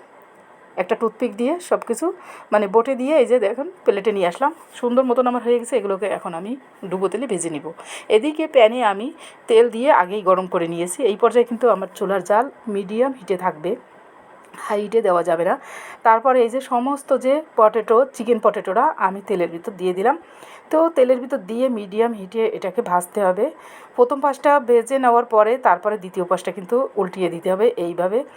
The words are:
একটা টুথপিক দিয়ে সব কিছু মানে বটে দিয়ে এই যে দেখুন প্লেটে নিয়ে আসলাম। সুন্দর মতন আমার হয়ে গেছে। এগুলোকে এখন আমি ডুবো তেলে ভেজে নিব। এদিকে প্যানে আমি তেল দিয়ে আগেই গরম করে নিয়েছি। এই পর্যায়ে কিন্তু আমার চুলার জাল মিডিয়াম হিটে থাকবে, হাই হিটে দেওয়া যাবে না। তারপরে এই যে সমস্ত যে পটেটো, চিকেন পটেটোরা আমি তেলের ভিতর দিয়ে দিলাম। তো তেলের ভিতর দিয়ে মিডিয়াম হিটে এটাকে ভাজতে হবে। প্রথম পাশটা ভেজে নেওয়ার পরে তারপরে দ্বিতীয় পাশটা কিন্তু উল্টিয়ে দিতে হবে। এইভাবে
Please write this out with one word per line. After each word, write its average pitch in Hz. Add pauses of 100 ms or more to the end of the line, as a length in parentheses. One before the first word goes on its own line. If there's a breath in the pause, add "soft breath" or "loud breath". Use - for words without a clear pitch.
(760)
একটা 185
টুথপিক 220
দিয়ে 285
সব 214
কিছু 320 (400 loud breath)
মানে 208
বটে 233
দিয়ে 262
এই 240
যে 240
দেখুন 240 (140)
প্লেটে 202
নিয়ে 196
আসলাম। 277 (200)
সুন্দর 247
মতন 247
আমার 247
হয়ে 240
গেছে। 233
এগুলোকে 196
এখন 185
আমি 202 (280)
ডুবো 185
তেলে 247
ভেজে 170
নিব। 151 (360 loud breath)
এদিকে 302
প্যানে 247
আমি 208 (340 loud breath)
তেল 233
দিয়ে 247
আগেই 190
গরম 185
করে 175
নিয়েছি। 175
এই 214
পর্যায়ে 240
কিন্তু 240
আমার 190
চুলার 190
জাল 233 (180)
মিডিয়াম 214
হিটে 190
থাকবে, 180 (800)
হাই 208
হিটে 208
দেওয়া 175
যাবে 165
না। 233 (440 loud breath)
তারপরে 240
এই 233
যে 254
সমস্ত 262
যে 277 (140)
পটেটো, 220
চিকেন 233
পটেটোরা 214
আমি 196
তেলের 175
ভিতর 170
দিয়ে 180
দিলাম। 247 (520 loud breath)
তো 320
তেলের 254
ভিতর 262
দিয়ে 226
মিডিয়াম 220
হিটে 214
এটাকে 185
ভাজতে 180
হবে। 196 (460 loud breath)
প্রথম 254
পাশটা 285
ভেজে 240
নেওয়ার 240
পরে 226
তারপরে 208
দ্বিতীয় 185
পাশটা 180
কিন্তু 220
উল্টিয়ে 190
দিতে 170
হবে। 220
এইভাবে 180 (120 loud breath)